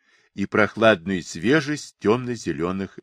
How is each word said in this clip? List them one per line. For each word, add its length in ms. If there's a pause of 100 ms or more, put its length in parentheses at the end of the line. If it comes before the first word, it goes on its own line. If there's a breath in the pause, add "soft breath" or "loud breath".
(360)
и 100
прохладную 800
свежесть 760
тёмно-зелёных 1040